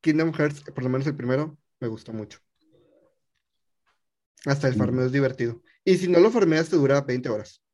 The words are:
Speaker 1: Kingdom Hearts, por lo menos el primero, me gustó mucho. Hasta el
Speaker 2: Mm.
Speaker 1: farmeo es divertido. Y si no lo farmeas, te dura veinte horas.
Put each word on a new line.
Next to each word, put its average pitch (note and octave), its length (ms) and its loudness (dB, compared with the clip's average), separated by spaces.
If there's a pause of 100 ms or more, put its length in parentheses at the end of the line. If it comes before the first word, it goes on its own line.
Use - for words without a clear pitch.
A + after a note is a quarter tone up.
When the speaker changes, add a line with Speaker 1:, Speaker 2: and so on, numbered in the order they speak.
Speaker 1:
Kingdom D#3+ 320 2
Hearts, D3 300 -2
por - 200 -10
lo B2+ 60 -2
menos C3 180 0
el D3 80 -2
primero, C#3 440 -2 (200)
me A#2+ 100 -6
gustó A2 260 -10
mucho. G#2+ 240 -10 (2000)
Hasta C#3+ 200 -6
el B2 80 -2
Speaker 2:
Mm. G#2+ 40 -2
Speaker 1:
farmeo B2 280 -2
es B2+ 60 -4
divertido. C3 500 -4 (220)
Y F#3 140 4
si F#3 100 -4
no F3 120 4
lo G#3+ 100 6
farmeas, E3 400 2
te F#3 60 0
dura C#3 260 4
veinte B2+ 260 -4
horas. G#2 340 -8 (120)